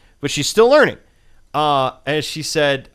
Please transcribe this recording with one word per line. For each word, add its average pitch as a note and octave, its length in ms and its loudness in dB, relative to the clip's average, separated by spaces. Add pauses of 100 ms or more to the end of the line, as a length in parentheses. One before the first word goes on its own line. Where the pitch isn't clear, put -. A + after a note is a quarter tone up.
(200)
but C#3+ 100 -6
she's D3 180 -4
still A3+ 200 4
learning. C4 300 4 (560)
Uh, C#3+ 380 0 (120)
and D3 200 -4
she - 180 -10
said, C#3 520 -2